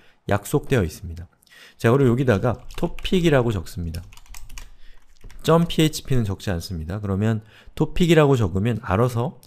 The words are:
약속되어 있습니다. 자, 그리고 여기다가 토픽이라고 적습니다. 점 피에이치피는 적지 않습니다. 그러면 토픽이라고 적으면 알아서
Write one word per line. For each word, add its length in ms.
약속되어 540
있습니다. 440
자, 140
그리고 200
여기다가 540
토픽이라고 760
적습니다. 500
점 240
피에이치피는 560
적지 280
않습니다. 500
그러면 420
토픽이라고 640
적으면 440
알아서 640